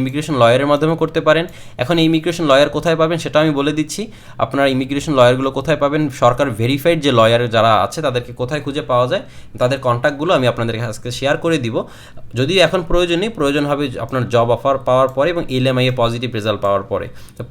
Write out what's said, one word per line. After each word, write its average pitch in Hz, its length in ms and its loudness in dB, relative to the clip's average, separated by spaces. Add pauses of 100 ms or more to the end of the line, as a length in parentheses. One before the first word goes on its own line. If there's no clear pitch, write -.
ইমিগ্রেশন 147 400 -4
লয়ারের 127 300 4
মাধ্যমে 156 320 2
করতে 160 240 -2
পারেন। 160 180 4 (320)
এখন 156 240 0
এই 160 40 6
ইমিগ্রেশন 160 460 0
লয়ার 143 260 6
কোথায় 160 240 0
পাবেন 160 220 2
সেটা 147 200 -2
আমি 156 160 2
বলে 143 200 0
দিচ্ছি। 156 220 -6 (420)
আপনারা 139 320 0
ইমিগ্রেশন 139 440 -2
লয়ারগুলো 131 300 4 (100)
কোথায় 139 240 -2
পাবেন, 147 180 0 (200)
সরকার 127 260 2 (120)
ভেরিফাইড 143 460 0
যে 139 140 4
লয়ার 117 220 4 (140)
যারা 110 160 4 (140)
আছে - 160 -8
তাদেরকে 123 300 -4 (100)
কোথায় 139 240 -4
খুঁজে 143 160 -6
পাওয়া 127 300 0
যায়, 190 120 -2 (380)
তাদের 131 260 0
কন্ট্যাক্টগুলো 143 500 0
আমি 127 100 2
আপনাদের 117 280 -2 (160)
আজকে 123 180 -10 (100)
শেয়ার 139 180 0
করে 165 280 0
দিব। 113 100 -4 (640)
যদিও 165 280 2
এখন 185 120 -2 (100)
প্রয়োজন 175 320 2
নেই, 226 80 -2
প্রয়োজন 147 420 0
হবে 143 120 0 (220)
আপনার 127 180 -4 (100)
জব 117 220 4
অফার 139 200 0 (120)
পাওয়ার 131 280 4
পরে 143 200 2
এবং 170 80 -2 (140)
এলএমআই 127 340 2
এ - 100 -4
পজিটিভ 117 360 0
রেজাল্ট 104 280 -2
পাওয়ার 101 260 0
পরে। 90 160 -4 (300)
তো - 140 -12